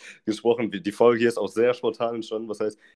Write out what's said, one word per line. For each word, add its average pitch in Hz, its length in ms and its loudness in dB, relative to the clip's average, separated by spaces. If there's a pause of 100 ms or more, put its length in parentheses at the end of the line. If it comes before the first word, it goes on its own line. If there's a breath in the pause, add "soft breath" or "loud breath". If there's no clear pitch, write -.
(260 loud breath)
gesprochen. 113 460 0
Die, 95 100 -6
die 101 100 -4
Folge 117 280 6
hier 117 100 4
ist 117 80 -2
auch 101 100 -2
sehr 120 260 2
spontan 117 500 -4
schon. 110 260 -8
Was 104 100 -8
heißt, 107 180 -4 (200 soft breath)